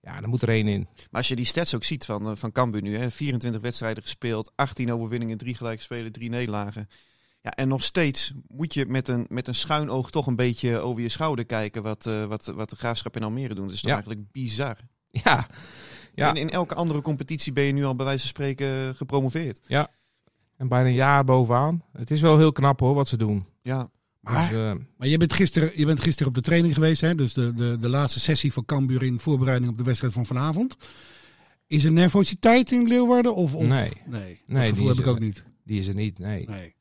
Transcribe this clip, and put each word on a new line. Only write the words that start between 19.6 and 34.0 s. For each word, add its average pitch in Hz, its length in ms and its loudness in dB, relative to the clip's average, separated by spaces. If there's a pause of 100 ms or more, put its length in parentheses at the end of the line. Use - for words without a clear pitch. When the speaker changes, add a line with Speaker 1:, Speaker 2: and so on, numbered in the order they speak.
Speaker 1:
Ja. 151 220 0 (680)
En 131 100 -4
bijna 123 200 4
een 127 80 4
jaar 139 280 4
bovenaan. 131 680 4
Het 120 200 -6
is 151 100 2
wel 156 160 8
heel 156 140 8
knap, 139 280 2
hoor, 127 160 4
wat 139 120 0
ze 120 100 -2
doen. 107 280 0 (160)
Speaker 2:
Ja. 127 280 -4 (300)
Speaker 3:
Maar, 151 300 0
Speaker 1:
Dus, 110 80 -2
eh, 110 140 0 (260)
Speaker 3:
maar 127 100 -2
je 156 100 4
bent 165 160 4
gisteren, 165 420 4
je 151 100 2
bent 151 160 2
gisteren 151 260 2
op 131 80 -2
de 127 60 0
training 170 320 4
geweest, 156 280 2
hè? 170 140 2
Dus 135 180 0
de, 120 200 0
de, 120 260 -2
de 120 100 -2
laatste 135 300 0
sessie 147 340 0
van 113 120 -4
Cambuur 131 380 0
in 123 160 -2
voorbereiding 127 520 2
op 110 60 -6
de 123 60 -4
wedstrijd 120 300 0
van 120 120 -2
vanavond. 156 500 -2 (920)
Is 151 160 2
er 160 80 6
nervositeit 196 800 6
in 247 160 4
Leeuwarden? 247 480 4
Of, 160 200 0
of? 160 60 -2
Speaker 1:
Nee. 117 80 4
Speaker 3:
Nee, 131 200 2 (200)